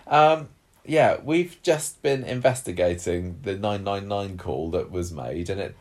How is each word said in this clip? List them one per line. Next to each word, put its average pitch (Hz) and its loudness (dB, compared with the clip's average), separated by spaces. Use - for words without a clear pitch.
um, 151 6
"Yeah, 143 4
we've 175 -2
just - -2
been 135 0
investigating 90 0
the 98 -4
nine 101 -2
nine 98 -4
nine 101 -4
call 82 -6
that 87 -2
was 87 -4
made, 76 -6
and 98 -4
it, - -8